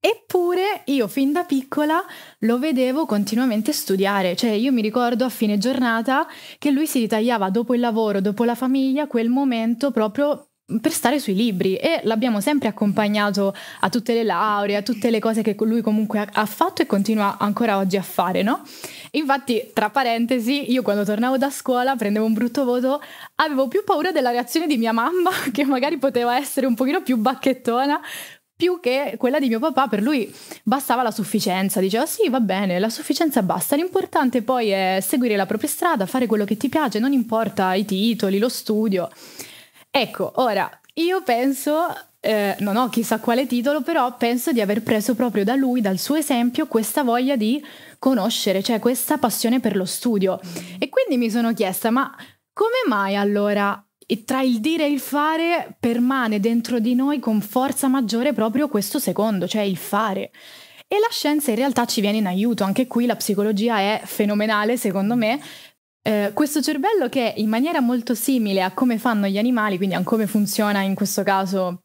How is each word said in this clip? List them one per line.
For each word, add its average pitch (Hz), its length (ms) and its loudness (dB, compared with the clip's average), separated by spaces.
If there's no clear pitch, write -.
Eppure 370 840 0
io 254 240 0
fin 277 240 0
da 349 100 0
piccola 302 580 0
lo 233 180 2
vedevo 262 480 0
continuamente 220 680 0
studiare, 190 640 0
cioè 233 140 0
io 226 200 2
mi 240 100 2
ricordo 240 440 0
a 247 40 -2
fine 208 280 0
giornata 254 680 0
che 294 140 0
lui 294 160 2
si 269 120 0
ritagliava 220 500 0
dopo 233 240 0
il 240 80 2
lavoro, 220 400 0
dopo 208 240 0
la 240 100 2
famiglia, 262 520 0
quel 233 200 0
momento 240 640 0
proprio 247 540 0
per 302 120 0
stare 277 280 2
sui 208 160 -2
libri 190 400 0
e 320 280 0
l'abbiamo 220 360 0
sempre 269 300 0
accompagnato 208 840 0
a - 80 2
tutte 233 240 -2
le 233 100 2
lauree, 202 540 0
a 208 60 -2
tutte 220 260 -2
le 220 100 2
cose 226 220 0
che 208 180 0
lui 220 220 2
comunque 214 380 0
ha, 208 120 -2
ha 214 140 0
fatto 339 360 -2
e - 40 2
continua 202 520 0
ancora 208 400 0
oggi 196 200 0
a 190 40 0
fare, 180 400 0
no? 247 200 0
Infatti, 269 640 0
tra 214 160 2
parentesi, 240 840 0
io 254 100 2
quando 208 220 0
tornavo 226 340 0
da 277 120 0
scuola 254 480 -2
prendevo 214 280 0
un 220 80 2
brutto 233 300 0
voto, 254 380 0
avevo 269 320 0
più 381 160 0
paura 349 300 0
della 262 160 2
reazione 247 360 -2
di 294 120 2
mia 226 160 0
mamma, 330 380 2
<laughs> 269 80 -4
che 269 140 0
magari 277 320 0
poteva 240 400 0
essere 269 300 -2
un 240 80 2
pochino 285 260 0
più 254 160 0
bacchettona, 254 840 0
più 349 260 0
che 262 360 0
quella 262 220 2
di 277 80 2
mio 226 120 0
papà. 269 280 2
Per 202 160 0
lui 269 280 0
bastava 254 380 0
la 233 100 2
sufficienza, 190 680 0
diceva: 202 260 2
"Sì, 370 240 0
va 254 120 2
bene, 190 360 0
la 208 120 2
sufficienza 294 520 0
basta, 175 360 0
l'importante 330 680 0
poi 240 260 0
è 190 320 2
seguire 240 360 0
la 196 100 2
propria 214 220 -4
strada, 302 360 0
fare 247 220 -2
quello 208 160 0
che 202 140 -2
ti 285 120 -2
piace, 247 300 0
non 269 140 2
importa 220 600 0
i 202 120 0
titoli, 196 520 0
lo 233 120 2
studio". 208 600 -2
Ecco, - 440 -2
ora, 214 340 0
io 349 280 0
penso, 277 640 0
eh, 208 400 0
non 202 160 -2
ho 247 140 2
chissà 220 300 -2
quale 247 280 0
titolo, 254 340 0
però 254 360 0
penso 247 340 0
di 233 100 2
aver 208 220 0
preso 220 320 0
proprio 220 280 0
da 233 120 0
lui, 254 260 2
dal 190 160 0
suo - 180 -2
esempio, 262 520 0
questa 226 360 0
voglia 254 320 2
di 240 280 0
conoscere, 214 640 0
cioè 220 180 0
questa 254 380 0
passione 240 420 0
per 208 160 0
lo 185 100 0
studio. 190 540 0
E 277 120 -4
quindi 453 280 0
mi 233 140 0
sono 233 220 0
chiesta: 196 360 0
"Ma 262 240 0
come 466 340 0
mai 202 280 0
allora 202 640 0
e - 120 -4
tra 262 180 -2
il 247 180 2
dire 311 260 0
e 285 60 0
il 285 80 0
fare 320 800 -2
permane 233 600 0
dentro 233 400 0
di 240 160 2
noi 277 240 2
con 214 220 0
forza 262 460 -2
maggiore 254 460 0
proprio 226 340 0
questo 269 320 -2
secondo, 196 480 0
cioè 208 160 -2
il 196 140 0
fare?" 196 540 -2
E 392 120 0
la 440 100 4
scienza 294 400 0
in 214 80 2
realtà 247 280 2
ci 233 160 -2
viene 208 160 2
in 214 100 0
aiuto, 196 360 0
anche 202 240 0
qui 240 200 0
la 220 80 2
psicologia 208 640 0
è 202 240 0
fenomenale 214 760 0
secondo 202 380 0
me. 233 240 0
Eh, 208 320 0
questo 294 280 0
cervello 311 480 0
che 247 280 0
in 214 120 0
maniera 277 320 2
molto 240 340 0
simile 202 480 2
a 190 80 0
come 240 260 2
fanno 208 300 0
gli 196 100 0
animali, 214 400 2
quindi 185 180 0
a 175 60 0
come 220 260 0
funziona 208 540 0
in 190 140 0
questo 196 280 -2
caso 190 600 0